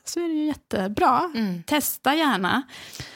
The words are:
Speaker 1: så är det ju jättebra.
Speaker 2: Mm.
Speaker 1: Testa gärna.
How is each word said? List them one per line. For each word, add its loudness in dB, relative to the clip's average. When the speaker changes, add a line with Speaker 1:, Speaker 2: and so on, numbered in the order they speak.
Speaker 1:
så -6
är 0
det 0
ju 0
jättebra. 0
Speaker 2:
Mm. -2
Speaker 1:
Testa 0
gärna. 2